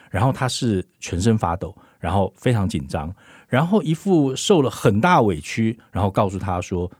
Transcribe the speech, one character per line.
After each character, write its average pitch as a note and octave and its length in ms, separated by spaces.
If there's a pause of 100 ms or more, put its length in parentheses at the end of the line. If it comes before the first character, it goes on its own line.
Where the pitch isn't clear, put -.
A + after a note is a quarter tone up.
(120)
然 F#2+ 120
后 C3 80
他 C3 160
是 A2 380 (140)
全 - 200
身 A2 160
发 F2 200
抖， - 200 (240)
然 E2+ 140
后 G2 240
非 B2+ 160
常 G2 160
紧 C#2 180
张， D#2+ 240 (360)
然 C#3 180
后 G3 160
一 D#3 140
副 D3 400
受 E3+ 260
了 B2+ 80
很 G#2+ 320
大 F3 220
委 F2+ 180
屈， A2+ 340 (160)
然 F#2+ 120
后 G2 80
告 G2+ 180
诉 F#2+ 80
他 F#2 240
说 F2+ 380